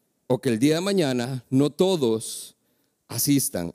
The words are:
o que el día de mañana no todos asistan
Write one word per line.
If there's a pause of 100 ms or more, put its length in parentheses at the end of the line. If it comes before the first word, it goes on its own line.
(280)
o
que
el
día
de
mañana
no
todos (520)
asistan